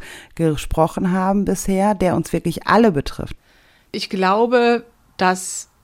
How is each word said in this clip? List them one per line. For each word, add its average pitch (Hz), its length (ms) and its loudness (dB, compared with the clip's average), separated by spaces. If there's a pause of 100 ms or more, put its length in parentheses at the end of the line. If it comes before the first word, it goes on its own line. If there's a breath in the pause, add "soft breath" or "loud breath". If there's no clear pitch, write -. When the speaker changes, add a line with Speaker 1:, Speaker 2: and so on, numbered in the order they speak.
(340 loud breath)
Speaker 1:
gesprochen 165 760 0
haben 190 340 0
bisher, 190 480 0
der 180 220 0
uns - 180 -4
wirklich - 340 -4
alle 214 240 6
betrifft. - 440 -6 (560 soft breath)
Speaker 2:
Ich - 180 -8
glaube, 233 760 2 (320)
dass - 520 -2 (140)